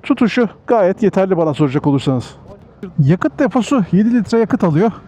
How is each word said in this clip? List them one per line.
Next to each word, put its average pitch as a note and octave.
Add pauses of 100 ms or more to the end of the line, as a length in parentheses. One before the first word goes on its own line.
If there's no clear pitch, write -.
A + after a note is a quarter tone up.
Tutuşu B3 (180)
gayet G3+
yeterli F#3+
bana D#3+
soracak D3
olursanız. C3+ (640)
Yakıt E3
deposu B3
yedi G#3+
litre A#3
yakıt -
alıyor. F3+ (160)